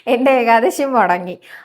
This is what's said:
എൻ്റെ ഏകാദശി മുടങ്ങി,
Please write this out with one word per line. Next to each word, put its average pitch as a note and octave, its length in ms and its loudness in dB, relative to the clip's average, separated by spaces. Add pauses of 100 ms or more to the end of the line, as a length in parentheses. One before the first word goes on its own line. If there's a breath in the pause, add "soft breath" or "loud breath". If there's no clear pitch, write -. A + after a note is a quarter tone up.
എൻ്റെ B3 260 0
ഏകാദശി A#3+ 520 0
മുടങ്ങി, F#3 520 -2 (280 loud breath)